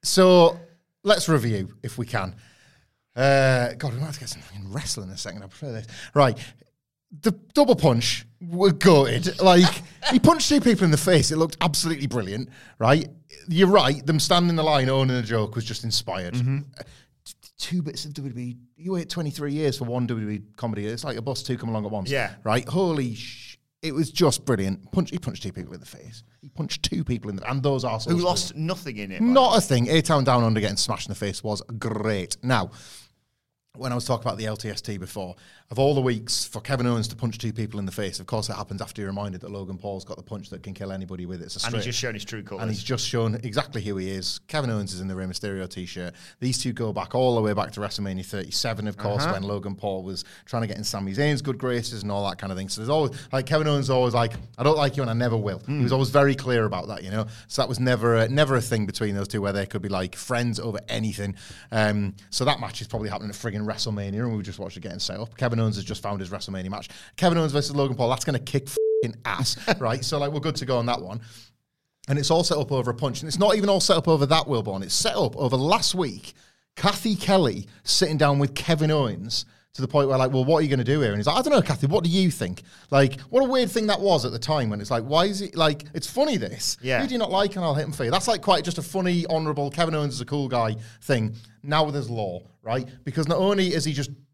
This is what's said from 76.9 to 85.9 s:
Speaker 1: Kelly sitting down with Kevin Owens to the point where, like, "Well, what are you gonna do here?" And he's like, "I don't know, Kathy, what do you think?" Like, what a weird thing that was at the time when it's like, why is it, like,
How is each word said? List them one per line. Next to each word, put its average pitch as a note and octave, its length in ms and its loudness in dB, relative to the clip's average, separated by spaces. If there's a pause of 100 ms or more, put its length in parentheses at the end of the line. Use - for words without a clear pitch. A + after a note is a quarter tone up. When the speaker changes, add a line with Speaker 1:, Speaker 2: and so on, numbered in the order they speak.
Speaker 1:
Kelly C#3 500 2 (180)
sitting D#3 340 2
down C#3+ 200 4
with C#3 160 0
Kevin D#3 360 0
Owens A#2 560 -2 (260)
to - 80 -10
the C3 80 -2
point C#3+ 200 4
where, C3+ 100 2
like, C3 140 2
"Well, C3 120 2
what D#3 140 4
are - 40 4
you D3+ 60 2
gonna C3 160 2
do C#3+ 160 2
here?" A#2 100 2
And G2+ 80 -2
he's G#2+ 80 0
like, D3+ 120 2
"I C4 40 2
don't D4 100 2
know, A#3+ 100 6
Kathy, C#3 240 0
what E3+ 180 2
do E3+ 60 2
you F#3 200 4
think?" - 320 -6 (280)
Like, C#3 320 4
what B3+ 200 2
a C4 60 2
weird B3 220 2
thing G#3+ 160 0
that G#3 140 2
was F3 240 4
at A2+ 80 -2
the A#2 60 -6
time C#3 320 0
when G#2 100 -4
it's G#2 100 -8
like, A#2+ 140 2
why D#3 220 4
is G3+ 140 -2
it, - 160 -8
like, D#3 280 2 (100)